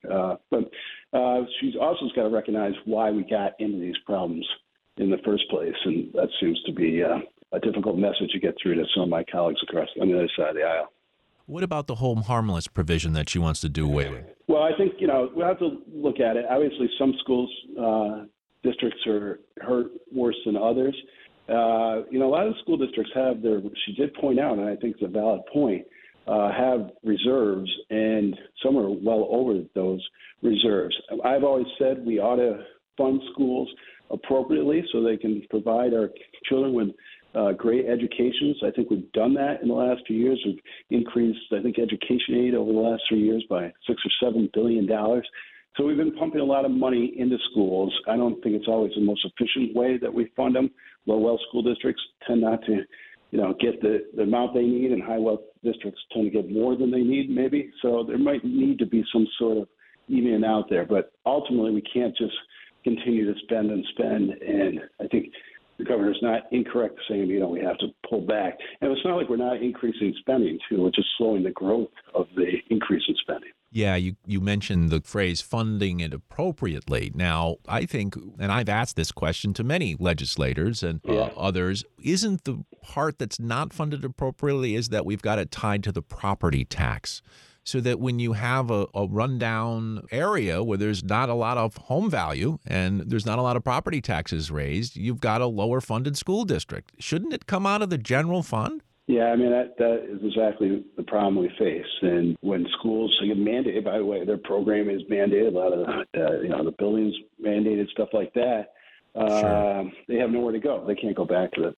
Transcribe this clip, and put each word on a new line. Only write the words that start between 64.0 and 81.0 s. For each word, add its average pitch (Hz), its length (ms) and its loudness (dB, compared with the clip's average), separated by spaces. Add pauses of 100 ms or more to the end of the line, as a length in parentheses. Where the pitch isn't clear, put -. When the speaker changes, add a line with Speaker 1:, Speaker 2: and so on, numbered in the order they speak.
Speaker 1:
And 95 500 0 (200)
I - 80 -6
think - 240 0 (460)
the 113 60 -6
governor's 104 380 2
not 113 300 0
incorrect 120 460 0 (100)
saying, 98 200 0
you 98 120 2
know, 90 80 2
we 87 120 -4
have 90 180 -2
to - 100 -4 (200)
pull 107 120 0
back. 95 360 -2 (240)
And 139 100 2
it's 131 140 -2
not 180 120 0
like 156 120 0
we're 120 80 0
not 123 240 0
increasing 117 600 0
spending, 107 380 2 (100)
too, 98 140 2
which 90 160 2
is 101 60 2 (140)
slowing 110 240 2
the 90 80 0
growth 101 400 0 (240)
of - 220 0
the - 160 2 (180)
increase - 380 2
in - 120 0
spending. - 300 -8 (200)
Speaker 2:
Yeah, 101 260 2
you, 92 280 0
you 98 160 -2
mentioned 95 500 2
the 80 120 2
phrase 92 400 -2
funding 104 580 -2
it 80 140 -4
appropriately. 73 1000 -4
Now, 85 420 0 (120)
I 117 160 -2
think, 104 300 -4 (240)
and 190 120 -2
I've 117 180 0
asked 110 280 -2
this - 160 -2
question 82 420 -2
to 113 100 -4
many 139 340 -2
legislators 80 840 0
and, 82 240 -4